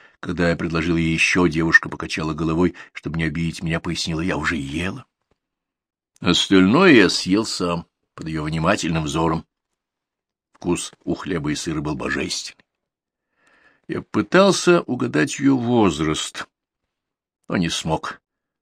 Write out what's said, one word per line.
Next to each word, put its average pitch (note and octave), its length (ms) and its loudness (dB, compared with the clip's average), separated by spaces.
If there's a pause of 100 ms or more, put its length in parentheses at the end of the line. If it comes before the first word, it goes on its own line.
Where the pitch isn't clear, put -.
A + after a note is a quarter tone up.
(200)
Когда E2+ 300 -2
я E2 60 0
предложил E2 400 -2
ей E2 160 2
ещё, F2+ 340 2
девушка E2 420 2
покачала D#2+ 440 -6
головой, D#2+ 420 0 (180)
чтобы D#2 260 -10
не D#2+ 60 -2
обидеть D#2+ 380 -4
меня, E2 160 -2
пояснила: E2 440 -6
"Я F2 140 -2
уже D2+ 200 -4
ела". D#2+ 480 -6 (1160)
Остальное F#2+ 720 6
я G2+ 160 8
съел F#2+ 360 0
сам, F2 400 -4 (300)
под - 140 -14
её D#2 160 -6
внимательным E2 580 0
взором. D#2+ 420 -2 (1080)
Вкус - 400 -6 (100)
у E2+ 140 -4
хлеба D#2 340 -4
и D2 60 -2
сыра D#2 240 -6
был D2 160 -4
божественный. - 680 -6 (1200)
Я - 140 -8
пытался F3 800 4
угадать B2+ 580 -2
её C#3 160 4
возраст, F#2+ 880 0 (1040)
но - 80 -2
не F2 120 0
смог. - 540 -4 (400)